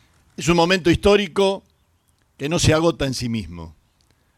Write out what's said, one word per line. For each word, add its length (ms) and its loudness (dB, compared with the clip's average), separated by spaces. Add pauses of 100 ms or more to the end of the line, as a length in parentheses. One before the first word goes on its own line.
(360)
Es 100 -10
un 100 4
momento 320 2
histórico 760 2 (720)
que 100 -8
no 120 -2
se 140 4
agota 320 0
en 80 -4
sí 140 -8
mismo. 460 -10 (640)